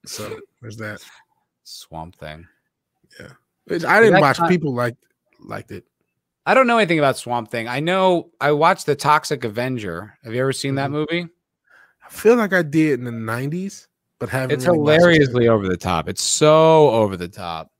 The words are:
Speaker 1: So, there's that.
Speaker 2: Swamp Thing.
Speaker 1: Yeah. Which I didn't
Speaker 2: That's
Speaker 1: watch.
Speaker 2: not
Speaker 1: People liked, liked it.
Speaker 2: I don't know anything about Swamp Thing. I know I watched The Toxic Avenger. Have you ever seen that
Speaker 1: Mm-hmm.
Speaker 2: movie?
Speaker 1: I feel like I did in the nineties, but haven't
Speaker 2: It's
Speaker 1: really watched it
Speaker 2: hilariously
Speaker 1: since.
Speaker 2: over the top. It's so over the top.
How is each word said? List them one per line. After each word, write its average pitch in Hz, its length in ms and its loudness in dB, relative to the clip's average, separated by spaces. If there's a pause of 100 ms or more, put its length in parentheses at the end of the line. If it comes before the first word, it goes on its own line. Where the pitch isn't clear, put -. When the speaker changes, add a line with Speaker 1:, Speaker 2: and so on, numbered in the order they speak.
Speaker 1:
So, 104 340 -12 (220)
there's 110 160 -16
that. 104 240 -12 (640)
Speaker 2:
Swamp - 520 -18
Thing. 78 320 -18 (720)
Speaker 1:
Yeah. - 100 -20 (360)
Which 170 180 -6
I 196 160 2
didn't 214 140 4
Speaker 2:
That's 190 80 6
Speaker 1:
watch. 139 180 2
Speaker 2:
not 170 100 0
Speaker 1:
People 156 240 0
liked, 120 300 -6 (360)
liked 104 320 -14
it. 98 120 -14 (600)
Speaker 2:
I 180 80 0
don't 254 140 4
know 233 100 0
anything 170 220 0
about 139 180 0
Swamp 120 320 -8
Thing. 113 180 -8
I 127 120 -6
know 180 500 0 (100)
I 143 120 0
watched 165 340 2
The 147 100 0
Toxic 147 480 0
Avenger. 107 800 -8
Have 113 120 -12
you 127 60 -2
ever 135 120 -2
seen 139 220 -6
that 139 160 -4
Speaker 1:
Mm-hmm. - 20 -8
Speaker 2:
movie? 165 340 -6 (760)
Speaker 1:
I - 40 -20
feel 233 260 2
like 208 180 0
I 180 80 2
did 151 380 2
in 123 60 -10
the 120 60 -6
nineties, 131 760 -8 (320)
but 120 100 -8
haven't 131 220 -2
Speaker 2:
It's 135 160 0
Speaker 1:
really 175 100 4
watched 147 160 4
it 160 80 6
Speaker 2:
hilariously 143 440 4
Speaker 1:
since. 117 40 4
Speaker 2:
over 104 180 2
the 90 100 -2
top. 85 300 -2
It's 95 140 -8
so 156 720 4
over 107 260 0
the 87 100 -8
top. 82 520 -12